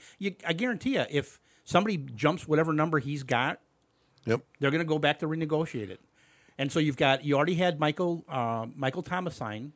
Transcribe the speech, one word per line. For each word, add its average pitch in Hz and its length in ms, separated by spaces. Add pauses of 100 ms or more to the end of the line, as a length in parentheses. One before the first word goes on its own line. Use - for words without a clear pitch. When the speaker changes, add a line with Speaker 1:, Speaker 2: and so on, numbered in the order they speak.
(180)
Speaker 1:
you, 190 160 (120)
I 170 60
guarantee 240 420
you, 156 160
if 143 300 (240)
somebody 196 320
jumps 139 500
whatever 160 260
number 156 280
he's 143 220
got, 131 380 (680)
Speaker 2:
Yep. 117 160 (180)
Speaker 1:
they're 143 100
gonna 165 140
go 156 140
back 147 220
to 165 60
renegotiate 156 640
it. 95 100 (580)
And 139 120
so 160 80
you've 151 200
got, 135 260
you 143 120
already 156 200
had 175 240
Michael, 165 480
uh, 117 380 (100)
Michael 139 260
Thomas 175 320
sign. 113 420